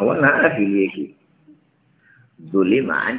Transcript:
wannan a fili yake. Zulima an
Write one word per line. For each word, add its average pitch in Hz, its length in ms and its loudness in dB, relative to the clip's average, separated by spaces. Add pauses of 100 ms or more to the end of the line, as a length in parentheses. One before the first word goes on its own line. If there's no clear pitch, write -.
wannan 147 400 2
a 160 80 4
fili 98 320 0
yake. - 300 -8 (1400)
Zulima 95 420 2 (140)
an 117 100 -6